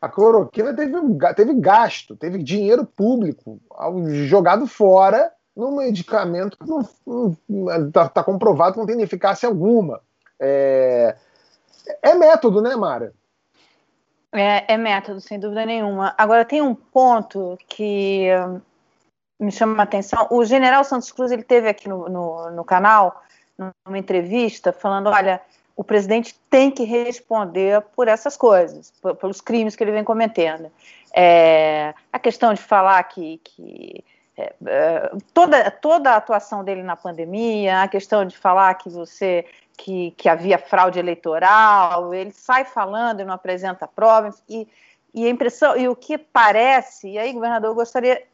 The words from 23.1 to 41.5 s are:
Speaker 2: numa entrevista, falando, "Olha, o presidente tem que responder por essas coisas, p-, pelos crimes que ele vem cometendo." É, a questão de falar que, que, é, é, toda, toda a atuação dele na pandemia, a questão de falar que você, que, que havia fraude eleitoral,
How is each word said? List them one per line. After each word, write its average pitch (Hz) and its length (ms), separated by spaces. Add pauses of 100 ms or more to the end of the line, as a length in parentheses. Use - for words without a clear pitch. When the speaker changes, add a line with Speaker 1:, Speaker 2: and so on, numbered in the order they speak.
Speaker 2:
numa 190 400
entrevista, 196 760
falando, 196 340
"Olha, 190 340 (360)
o 208 60
presidente 214 520 (140)
tem 269 200
que 269 140
responder 214 1000 (140)
por 247 140
essas 220 260
coisas, 180 560 (100)
p-, 185 140
pelos 190 240
crimes 220 380
que 233 60
ele 208 100
vem 214 100
cometendo." 185 680 (460)
É, 160 800 (180)
a - 80
questão 226 340
de 196 80
falar 190 420
que, 160 380
que, - 640 (340)
é, - 160 (120)
é, 156 460 (220)
toda, 277 380
toda 294 400
a 226 60
atuação 214 440
dele 190 220
na 180 140
pandemia, 190 840
a 196 40
questão 196 380
de 180 120
falar 190 360
que 185 160
você, 175 560 (320)
que, 180 400
que - 100
havia 170 300
fraude 180 420
eleitoral, 175 1120